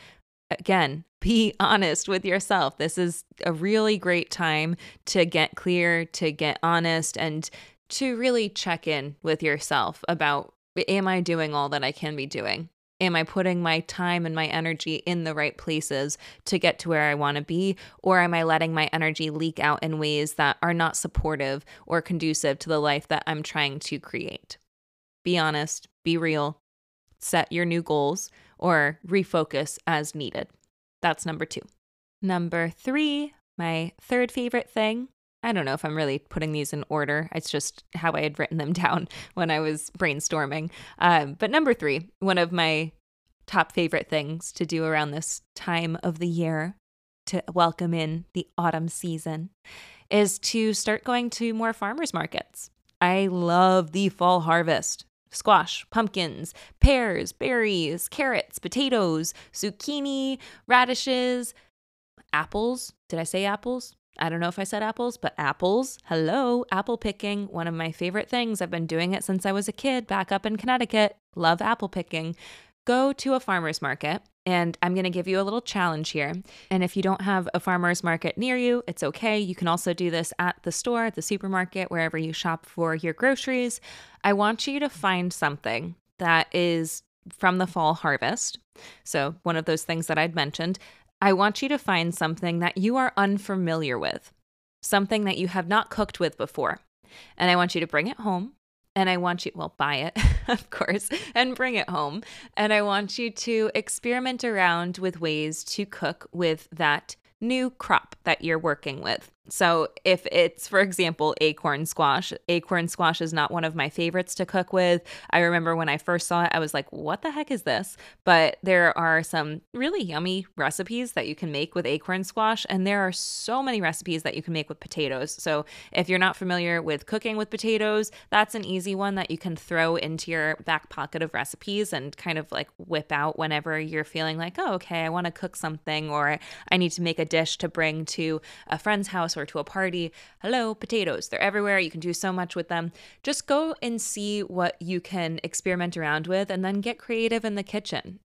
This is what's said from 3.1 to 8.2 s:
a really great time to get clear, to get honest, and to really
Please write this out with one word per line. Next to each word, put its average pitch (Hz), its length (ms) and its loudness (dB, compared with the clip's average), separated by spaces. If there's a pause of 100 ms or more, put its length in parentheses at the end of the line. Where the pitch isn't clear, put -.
a 170 60 0
really 214 440 2
great 175 340 0
time 160 460 0 (300)
to 180 180 4
get 165 300 0
clear, 170 520 2
to 160 260 -2
get 151 300 -2
honest, 165 540 2
and 160 320 -4 (420)
to 254 260 -2
really 233 340 2